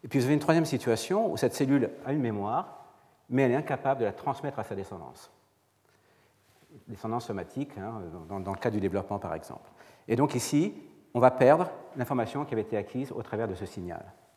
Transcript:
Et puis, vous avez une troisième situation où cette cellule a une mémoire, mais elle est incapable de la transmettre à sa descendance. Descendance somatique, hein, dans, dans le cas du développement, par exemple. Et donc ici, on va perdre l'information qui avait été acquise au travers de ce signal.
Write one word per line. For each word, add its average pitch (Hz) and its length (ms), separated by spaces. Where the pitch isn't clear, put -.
Et 135 40
puis, 135 120
vous 120 60
avez 143 80
une 147 60
troisième 160 260
situation 160 640
où - 60
cette 127 160
cellule 135 360
a 135 80
une 151 80
mémoire, 113 640
mais 127 140
elle 123 80
est 123 40
incapable 135 460
de 110 40
la 98 80
transmettre 139 460
à 104 40
sa 104 120
descendance. 90 560
Descendance 113 380
somatique, 107 520
hein, 107 240
dans, 98 100
dans 95 120
le 95 60
cas 120 120
du 104 100
développement, 95 400
par 80 140
exemple. - 360
Et 113 80
donc 143 200
ici, 156 400
on 120 60
va 123 120
perdre 156 380
l'information 131 500
qui 135 80
avait 110 80
été 107 160
acquise 127 340
au 113 120
travers 113 240
de 95 80
ce 95 100
signal. 87 400